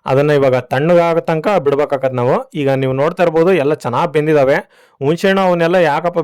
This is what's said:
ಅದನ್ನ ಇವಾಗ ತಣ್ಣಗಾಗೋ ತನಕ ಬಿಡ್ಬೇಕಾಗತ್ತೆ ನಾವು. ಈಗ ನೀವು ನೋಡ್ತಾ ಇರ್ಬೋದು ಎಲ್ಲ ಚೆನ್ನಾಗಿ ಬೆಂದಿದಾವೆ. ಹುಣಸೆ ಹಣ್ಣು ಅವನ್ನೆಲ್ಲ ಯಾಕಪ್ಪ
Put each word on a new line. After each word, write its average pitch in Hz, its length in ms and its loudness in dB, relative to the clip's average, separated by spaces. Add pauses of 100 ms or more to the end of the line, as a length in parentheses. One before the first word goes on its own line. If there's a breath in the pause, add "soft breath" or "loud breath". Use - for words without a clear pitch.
(100)
ಅದನ್ನ 143 280 2
ಇವಾಗ 135 180 2 (160)
ತಣ್ಣಗಾಗೋ 170 560 2
ತನಕ 160 200 -2 (160)
ಬಿಡ್ಬೇಕಾಗತ್ತೆ 139 560 -2
ನಾವು. 131 160 0 (240)
ಈಗ 139 80 -2 (140)
ನೀವು 131 180 -2
ನೋಡ್ತಾ 170 260 -2
ಇರ್ಬೋದು 165 240 2 (120)
ಎಲ್ಲ 147 120 0 (100)
ಚೆನ್ನಾಗಿ 143 320 -2
ಬೆಂದಿದಾವೆ. 151 420 2 (420 soft breath)
ಹುಣಸೆ 170 280 -2
ಹಣ್ಣು 196 200 0
ಅವನ್ನೆಲ್ಲ 175 320 0 (100)
ಯಾಕಪ್ಪ 165 340 -2